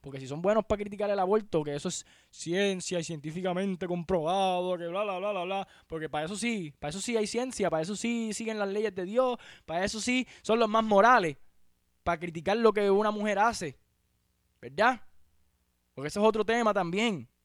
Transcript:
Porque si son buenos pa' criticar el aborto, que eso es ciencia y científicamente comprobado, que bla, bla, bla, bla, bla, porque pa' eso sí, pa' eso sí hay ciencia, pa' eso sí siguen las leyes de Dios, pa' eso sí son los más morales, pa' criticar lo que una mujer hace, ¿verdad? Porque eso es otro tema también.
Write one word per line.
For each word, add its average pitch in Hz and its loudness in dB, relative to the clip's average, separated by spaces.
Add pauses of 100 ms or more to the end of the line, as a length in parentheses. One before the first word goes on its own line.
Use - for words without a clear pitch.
Porque 135 -14
si 135 -10
son 147 -8
buenos 208 2
pa' 208 -2
criticar 208 -4
el 202 0
aborto, 190 2
que 143 -4
eso 147 -4
es - -6 (260)
ciencia 185 -2
y 160 -4
científicamente 175 -4
comprobado, 180 0
que 170 -8
bla, 185 -4
bla, 190 -4
bla, 208 -4
bla, 185 -4
bla, 190 -4 (180)
porque 156 -8
pa' 151 -4
eso 196 -6
sí, 202 -4
pa' 151 -6
eso 185 -8
sí 233 -4
hay 214 2
ciencia, 226 -2
pa' 160 0
eso 196 -4
sí 233 -4
siguen 220 -6
las 202 -2
leyes 202 -2
de 185 -4
Dios, 240 0 (260)
pa' 170 -2
eso 208 -4
sí 247 0 (140)
son 220 2
los 233 4
más 220 2
morales, 208 6 (680)
pa' 170 0
criticar 170 -2
lo 226 6
que 202 2
una 208 4
mujer 208 -2
hace, 202 0 (800)
¿verdad? 208 0 (920)
Porque 139 -10
eso 202 -6
es 214 4
otro 214 4
tema 226 2
también. 185 -2 (160)